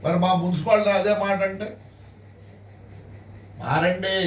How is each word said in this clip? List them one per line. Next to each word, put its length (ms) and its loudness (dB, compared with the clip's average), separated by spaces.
మరి 220 2
మా 60 4
మున్సిపాలిటీ 480 2
అదే 140 2
మాట 240 0
అంటే 200 -8
మారండి. 680 0